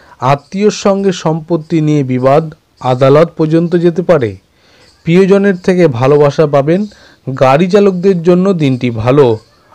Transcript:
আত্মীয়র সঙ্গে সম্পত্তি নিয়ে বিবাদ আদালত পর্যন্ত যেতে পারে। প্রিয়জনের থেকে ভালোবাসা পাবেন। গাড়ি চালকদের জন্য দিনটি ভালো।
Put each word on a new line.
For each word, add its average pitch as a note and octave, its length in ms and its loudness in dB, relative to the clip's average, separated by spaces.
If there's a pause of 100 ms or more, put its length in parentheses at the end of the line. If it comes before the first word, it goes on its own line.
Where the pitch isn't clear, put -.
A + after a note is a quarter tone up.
(200)
আত্মীয়র F#3+ 520 -2
সঙ্গে G3 400 -2
সম্পত্তি D#3+ 720 -4
নিয়ে D3+ 220 0
বিবাদ C3 400 0 (360)
আদালত C3+ 580 2
পর্যন্ত E3 380 -2
যেতে E3+ 260 -2
পারে। B2+ 360 -2 (680)
প্রিয়জনের F#3+ 540 2
থেকে F3+ 300 0
ভালোবাসা C#3+ 600 2
পাবেন। D3+ 380 0 (540)
গাড়ি C#3 280 2
চালকদের F#3+ 560 0
জন্য F3+ 300 2
দিনটি C3 360 -2
ভালো। A#2 480 2 (380)